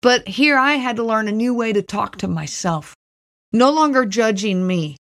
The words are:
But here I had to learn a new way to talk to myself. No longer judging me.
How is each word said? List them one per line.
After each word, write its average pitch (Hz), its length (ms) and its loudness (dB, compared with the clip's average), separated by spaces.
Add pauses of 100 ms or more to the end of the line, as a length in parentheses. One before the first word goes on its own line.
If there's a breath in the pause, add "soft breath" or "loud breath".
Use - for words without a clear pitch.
But 247 240 2
here 269 320 2
I 277 180 2
had 254 200 -4
to 233 80 -4
learn 220 240 -2
a 208 60 -4
new 233 200 0
way 226 200 -2
to 202 80 2
talk 202 360 -6
to 190 120 -6
myself. 160 680 -6 (560)
No 247 200 6
longer 294 340 2
judging 202 600 0
me. 165 400 -2